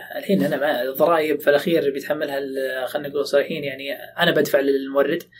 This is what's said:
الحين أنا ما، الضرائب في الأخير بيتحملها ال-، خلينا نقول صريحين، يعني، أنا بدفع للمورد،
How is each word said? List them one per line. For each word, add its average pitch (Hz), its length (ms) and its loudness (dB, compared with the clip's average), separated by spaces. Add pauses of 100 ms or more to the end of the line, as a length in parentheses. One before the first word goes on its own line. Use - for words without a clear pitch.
(180)
الحين 143 260 2
أنا 147 140 0
ما، 135 260 0
الضرائب 151 560 2
في - 100 0
الأخير 147 440 4
بيتحملها 143 440 -4
ال-، 135 500 -4
خلينا 147 220 -6
نقول 143 160 -2
صريحين، 147 380 0
يعني، 139 300 -8
أنا - 380 -2
بدفع 147 280 2
للمورد، 139 640 2 (160)